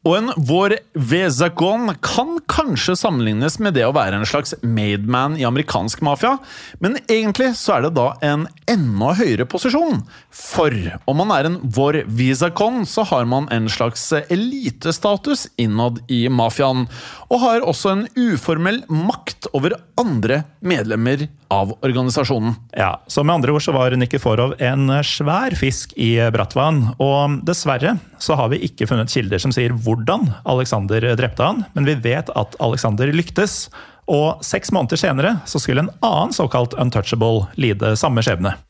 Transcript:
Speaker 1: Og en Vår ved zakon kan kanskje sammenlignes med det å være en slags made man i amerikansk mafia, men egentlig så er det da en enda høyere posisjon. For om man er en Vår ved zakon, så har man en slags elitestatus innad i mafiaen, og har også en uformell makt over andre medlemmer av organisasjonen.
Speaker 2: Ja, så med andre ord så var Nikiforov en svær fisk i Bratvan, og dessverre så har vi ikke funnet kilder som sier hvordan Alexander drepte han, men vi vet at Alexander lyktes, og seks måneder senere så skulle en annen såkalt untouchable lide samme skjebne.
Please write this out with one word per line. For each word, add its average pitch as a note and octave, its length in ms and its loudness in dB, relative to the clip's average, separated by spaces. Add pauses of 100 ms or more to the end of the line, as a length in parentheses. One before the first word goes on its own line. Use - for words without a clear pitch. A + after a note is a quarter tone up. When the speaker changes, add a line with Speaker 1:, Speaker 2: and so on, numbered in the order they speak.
Speaker 1:
Og E3 100 4
en A3 220 0
Vår F3+ 400 2 (140)
ved D#3+ 400 2
zakon F3 580 0 (100)
kan D#4+ 380 -2 (100)
kanskje F#3 480 0
sammenlignes B2 640 0
med G3+ 160 0
det A#2+ 80 4
å B2 80 4
være G2+ 240 2
en G#2 100 -2
slags - 340 -2
made G#2+ 440 0
man B2+ 320 0
i C#3+ 80 -4
amerikansk A#2+ 580 -2
mafia, F#3 360 0 (400)
men G#3 240 -2
egentlig A3 540 2
så G3+ 200 0
er A#2+ 60 2
det D#3 140 -2
da B2+ 260 2
en D3+ 240 0 (220)
enda B2+ 460 2
høyere C3+ 360 2
posisjon. C4+ 560 0 (220)
For - 440 -2 (300)
om C#3 180 0
man G3+ 160 2
er C#3+ 140 2
en F3+ 120 -2
Vår C#3 440 0
ved B2+ 320 0
zakon, G3+ 480 0
så - 180 -2
har B2 240 0
man C3+ 240 -2
en A2+ 160 0
slags A2+ 460 -2
elitestatus G#3 1400 -2
innad A#2 520 -2
i A#2+ 220 0
mafiaen, B2+ 580 0 (400)
og A#3+ 180 2
har A#3 240 2
også F#3+ 240 0
en G3+ 220 -2
uformell F#3+ 720 0
makt - 680 -4
over C#3 240 0 (200)
andre C#3+ 480 0 (140)
medlemmer B2+ 680 0 (200)
av G2 300 0
organisasjonen. B2+ 800 0 (140)
Speaker 2:
Ja, F#2+ 340 -2
så - 200 -2
med E3 140 4
andre C#3 180 2
ord D3+ 80 0
så E3 120 0
var B2+ 200 2
Nikiforov A#2+ 640 0
en C3+ 420 2
svær E3 560 -2
fisk - 400 -2
i A#2 180 2 (160)
Bratvan, B2 640 2
og C#3 500 2
dessverre D#3+ 540 0 (180)
så - 220 0
har B2 140 2
vi C#3 120 0
ikke - 260 -2
funnet A2+ 220 0
kilder G2+ 300 0
som C3 140 0
sier B2 200 0
hvordan A#2 540 0 (120)
Alexander A#2+ 720 0
drepte A#2+ 300 0
han, G#3 180 0 (100)
men C#3 140 2
vi D3+ 80 2
vet B2 360 -2
at - 280 -4
Alexander A#2 520 0
lyktes, E3+ 540 -2 (400)
og D3+ 340 0
seks - 320 -4
måneder E3 280 0
senere D#3+ 420 2
så - 180 -4
skulle C3 240 2
en - 140 -4
annen G#3 340 2
såkalt B2 480 -2
untouchable A2+ 760 0
lide A2 420 0
samme A#2+ 260 2
skjebne. F#2+ 300 0 (160)